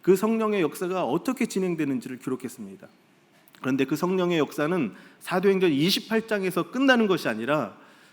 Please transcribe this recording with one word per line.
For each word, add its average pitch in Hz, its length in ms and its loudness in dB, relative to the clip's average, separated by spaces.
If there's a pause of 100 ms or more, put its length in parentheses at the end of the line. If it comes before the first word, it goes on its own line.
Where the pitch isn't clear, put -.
그 185 120 6
성령의 214 460 2
역사가 175 460 -2
어떻게 170 400 -2
진행되는지를 139 720 -2
기록했습니다. 117 680 -10 (760)
그런데 131 260 0
그 151 100 -2
성령의 175 440 0
역사는 170 520 -2 (280)
사도행전 185 520 2
이십팔 214 560 0
장에서 185 420 -2
끝나는 254 360 4
것이 180 200 0
아니라 117 520 -2 (340)